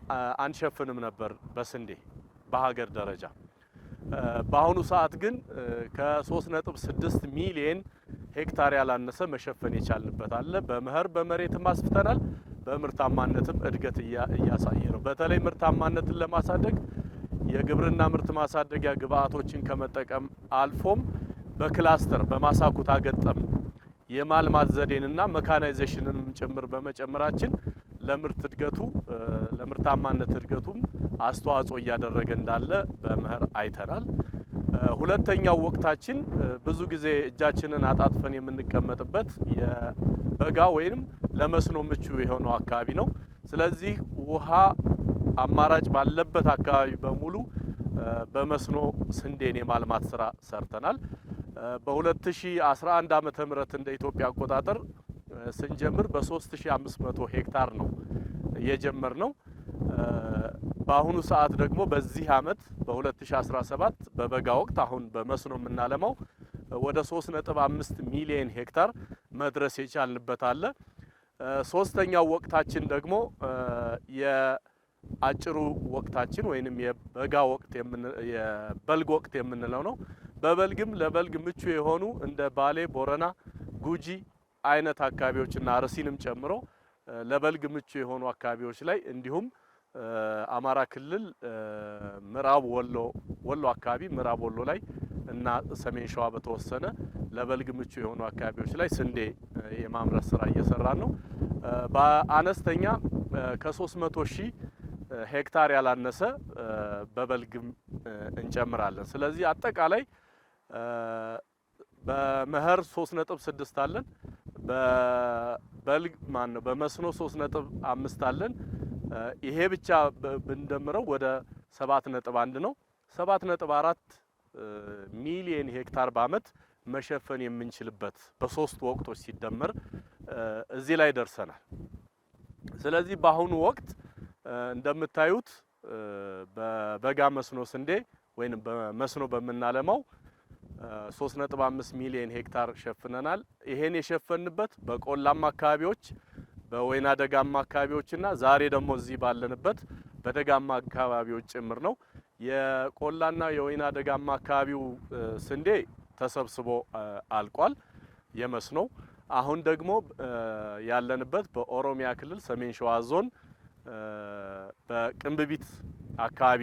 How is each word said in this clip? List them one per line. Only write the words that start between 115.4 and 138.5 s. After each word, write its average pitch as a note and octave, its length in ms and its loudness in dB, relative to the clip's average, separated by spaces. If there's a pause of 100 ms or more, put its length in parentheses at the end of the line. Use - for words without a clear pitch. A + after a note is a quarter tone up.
ማን B2 240 -2
ነው A#2 100 -6
በመስኖ C#3+ 500 -2
ሦስት D#3 260 -6
ነጥብ D3 280 -2 (200)
አምስት C3 380 -4
አለን። F3+ 300 0 (540)
እ፣ A#2 100 -6 (240)
ይሄ C#3 160 -4 (100)
ብቻ F#3+ 220 -2 (240)
ብ-፣ C3+ 280 -6
ብንደምረው C#3+ 640 -4
ወደ C3+ 180 0 (480)
ሰባት C3+ 340 2
ነጥብ B2 300 -4
አንድ B2+ 200 0
ነው። G#3 160 -2 (440)
ሰባት F#3 260 2
ነጥብ F3 280 -2
አራት D#3 320 2 (500)
እ፣ G#2+ 120 -14 (500)
ሚሊየን D#3 540 -4
ሄክታር B2+ 420 0
በዓመት B2 360 2 (380)
መሸፈን C3 560 -6
የምንችልበት A#2 760 -8 (180)
በሶስት C#3+ 460 -2
ወቅቶች B2 380 -4
ሲደመር፣ A2+ 520 -6 (540)
እ፣ - 120 -10 (340)
እዚህ C3 260 0
ላይ D3+ 140 8
ደርሰናል። A2+ 500 -6 (1160)
ስለዚህ F3 400 0
በአሁኑ E3 420 6
ወቅት፣ - 300 2 (520)
እ፣ B2 140 -10 (160)
እንደምታዩት፣ D#3 800 0 (360)
እ፣ A2 120 -12 (540)
በበጋ A2 760 2
መስኖ C3+ 360 -2
ስንዴ C3+ 240 -8 (480)
ወይንም A#2+ 240 -4